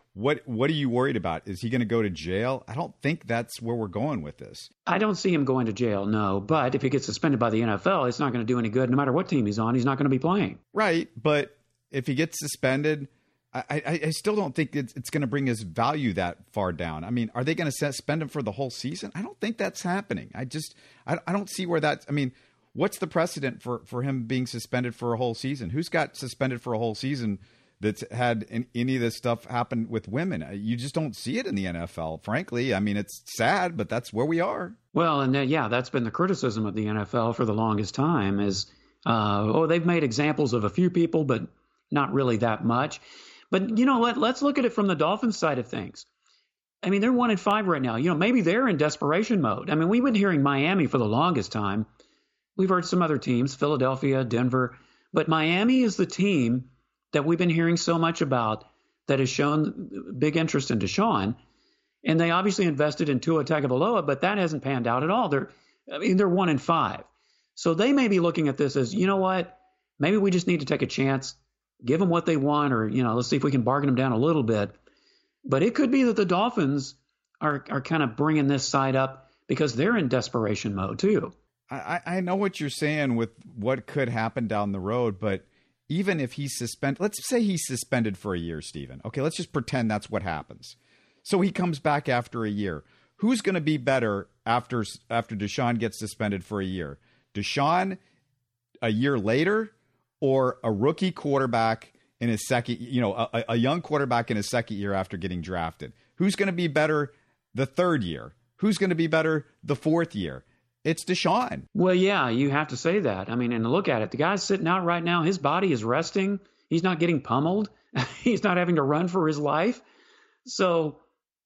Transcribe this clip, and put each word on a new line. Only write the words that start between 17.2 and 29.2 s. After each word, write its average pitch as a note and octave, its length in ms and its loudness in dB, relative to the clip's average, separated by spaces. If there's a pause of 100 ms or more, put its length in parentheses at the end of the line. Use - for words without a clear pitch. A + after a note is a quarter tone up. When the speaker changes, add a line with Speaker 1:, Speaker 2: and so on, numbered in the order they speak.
Speaker 1:
are B2 80 -2
they D#3 100 0
gonna D#3 180 -2
suspend D3 520 -4
him C#3+ 40 -8
for C#3+ 140 -6
the A2 120 -4
whole B2+ 180 -6
season? F#3+ 420 -10
I E3+ 80 -8
don't F#4 180 -12
think A3+ 200 -4
that's - 240 -6
happening. F3 500 -4
I C3 120 -8
just, D3+ 280 -10 (320)
I, E3+ 220 -2
I E3+ 40 -2
don't G3 160 -2
see F#3 200 -6
where E3+ 120 0
that's, D3 300 -2
I - 20 -4
mean, C#3 200 -2 (420)
what's F3 240 -2
the - 80 -6
precedent D#3 560 -2
for, B2 240 -6
for B2 160 -6
him C3 220 -2
being B2+ 240 -2
suspended B2 480 -4
for A#2+ 180 -2
a A2+ 40 -2
whole A#2+ 180 -2
season? C3 340 -6
Who's D3 200 -4
got D#3 280 -2
suspended B2+ 420 -4
for B2 140 -6
a A2 60 0
whole A2+ 160 -2
season A#2+ 420 -4 (420)
that's G#2+ 300 -2
had A#2 400 0
in, A#2 240 -6
any B2+ 220 0
of B2 60 0
this A#2 140 -2
stuff A#2 300 -4